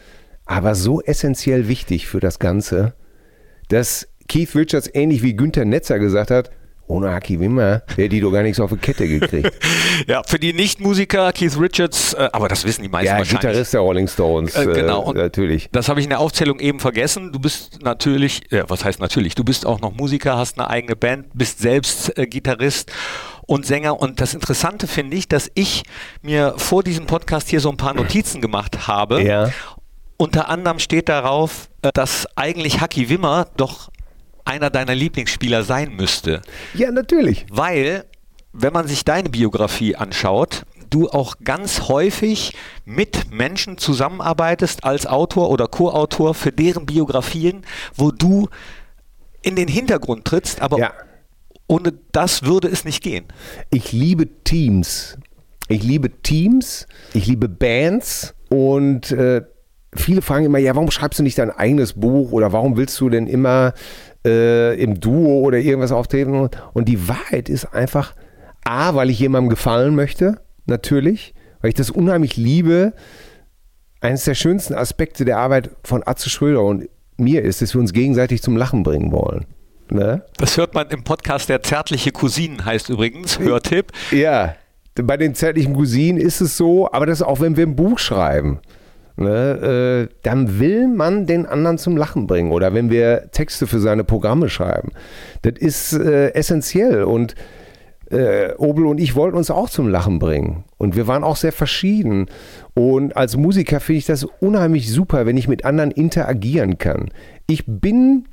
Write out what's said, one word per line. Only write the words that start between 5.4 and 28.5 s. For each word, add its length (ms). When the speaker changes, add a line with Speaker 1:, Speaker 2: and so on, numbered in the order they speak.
Speaker 1:
Netzer 360
gesagt 320
hat, 180
ohne 240
Haki 280
Wimmer 420
wäre 120
die 120
doch 100
gar 140
nichts 160
auf 100
die 60
Kette 320
gekriegt. 500
Speaker 2:
<laughs> 40
Ja, 200
für 120
die 140
Nichtmusiker, 800
Keith 260
Richards, 540
äh, 200
aber 160
das 160
wissen 180
die 80
meisten 160
Speaker 1:
Ja, 120
Speaker 2:
wahrscheinlich. 220
Speaker 1:
Gitarrist 320
der 80
Rolling 280
Stones, 460
Speaker 2:
Äh, 120
genau. 360
Speaker 1:
äh, 40
Speaker 2:
Und 100
Speaker 1:
natürlich. 560
Speaker 2:
das 160
habe 120
ich 40
in 60
der 100
Aufzählung 400
eben 200
vergessen. 520
Du 80
bist 420
natürlich, 680
äh, 160
was 160
heißt 160
natürlich, 360
du 60
bist 220
auch 160
noch 140
Musiker, 420
hast 240
eine 80
eigene 280
Band, 360
bist 280
selbst, 580
äh, 80
Gitarrist 640
und 180
Sänger. 340
Und 220
das 140
Interessante 520
finde 300
ich, 120
dass 260
ich 280
mir 380
vor 240
diesem 240
Podcast 420
hier 120
so 100
ein 80
paar 160
Notizen 480
gemacht 440